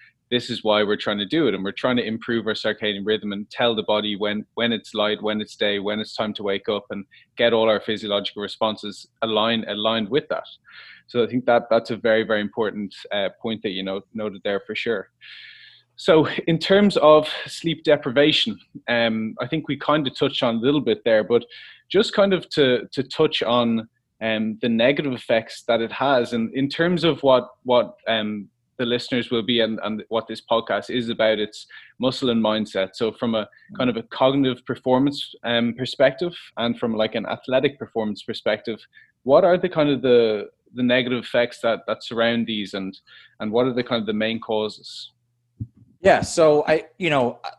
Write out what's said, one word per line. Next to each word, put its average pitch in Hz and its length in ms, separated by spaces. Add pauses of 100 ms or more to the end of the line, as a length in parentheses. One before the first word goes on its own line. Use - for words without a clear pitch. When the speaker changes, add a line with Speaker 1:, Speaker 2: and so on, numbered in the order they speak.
(280)
Speaker 1:
This 120 220
is 110 140
why 107 180
we're 104 140
trying 104 220
to 104 80
do 156 200
it. 101 80
And 92 80
we're 98 80
trying 127 260
to 117 80
improve 110 440
our 107 40
circadian 104 540
rhythm 104 260
and 101 160
tell 120 280
the 107 80
body 107 320
when, 104 280 (100)
when 117 180
it's 107 200
light, 104 300
when 107 180
it's 104 140
day, 104 240
when 104 220
it's - 160
time 107 180
to - 80
wake 98 260
up, 104 220
and 101 140 (320)
get 117 160
all 113 160
our 104 120
physiological 101 600
responses 104 640 (160)
aligned, 113 460
aligned 107 400
with 139 200
that. - 180 (600)
So 120 160
I 110 60
think 123 180
that 120 240
that's 113 200
a 117 60
very, 110 280
very 104 160
important, 104 520 (200)
uh, 101 160 (120)
point 110 220
that 107 80
you 95 140
know-, 95 180 (120)
noted 107 280
there 101 240
for 107 80
sure. 107 360 (840)
So 160 320 (220)
in 165 100
terms 202 380
of 151 320 (180)
sleep 160 380
deprivation, 147 720 (300)
um, 113 520
I 123 60
think 156 220
we 139 80
kind 147 300
of 127 100
touched - 260
on 117 140
a - 20
little 143 220
bit 110 240
there, 110 180
but 117 220 (440)
just 202 240
kind 202 220
of 165 160
to, 127 420
to 139 120
touch - 400
on, 117 440 (320)
um, 110 400
the 127 80
negative 131 440
effects 113 560
that 117 120
it 113 120
has. 127 400
And 113 220
in 135 140
terms 170 360
of 160 180
what, 127 260 (140)
what, 120 320 (140)
um, 107 400 (300)
the 127 60
listeners 120 460
will 117 120
be 117 180
and, 110 240
and 107 260
what 110 180
this 110 220
podcast 113 400
is 117 180
about, 110 300
it's 107 280 (320)
muscle 127 300
and 117 160
mindset. 107 480
So 113 180
from 113 240
a 104 140 (260)
kind 127 140
of 113 80
a 113 60
cognitive 131 640
performance, 135 680 (100)
um, 117 280
perspective 135 640 (220)
and 117 200
from, 117 160
like, 107 200
an 107 100
athletic - 540
performance 107 440
perspective, 107 560 (440)
what 143 220
are 180 120
the 180 140
kind 151 180
of 127 140
the, 117 480 (240)
the 123 80
negative 123 420
effects - 380
that, 113 240
that - 180
surround 117 420
these, 104 280
and, 95 240 (420)
and 107 100
what 120 160
are 131 60
the 123 100
kind 120 180
of 104 60
the 110 60
main 110 280
causes? - 720 (880)
Speaker 2:
Yeah. 170 180
So 151 480
I, 156 160 (140)
you 175 100
know, 131 320 (180)